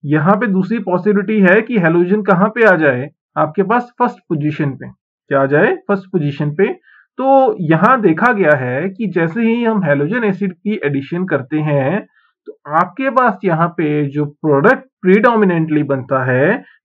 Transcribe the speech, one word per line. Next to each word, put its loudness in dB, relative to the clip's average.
यहाँ 2
पे -2
दूसरी -2
पॉसिबिलिटी -2
है 4
कि -4
हाइड्रोजन 2
कहाँ 2
पे 0
आ 6
जाए, 0
आपके -2
पास -2
फर्स्ट -2
पोजीशन -4
पे, -16
क्या -4
आ 2
जाए, 2
फर्स्ट -4
पोजीशन -4
पे। 0
तो 4
यहाँ 2
देखा 2
गया 2
है -4
कि -8
जैसे -2
ही 0
हम 0
हैलोजन 0
एसिड -2
की -6
एडिशन -4
करते -4
हैं -2
तो -20
आपके -2
पास 0
यहाँ 2
पे -4
जो -4
प्रोडक्ट 0
प्रीडोमिनेंटली 2
बनता -4
है 2